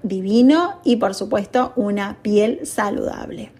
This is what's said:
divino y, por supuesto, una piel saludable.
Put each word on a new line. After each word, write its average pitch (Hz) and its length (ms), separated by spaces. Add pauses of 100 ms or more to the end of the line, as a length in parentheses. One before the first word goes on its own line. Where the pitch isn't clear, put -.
divino 233 800
y, 240 140
por 196 180
supuesto, 214 600
una 202 460
piel 214 440
saludable. - 960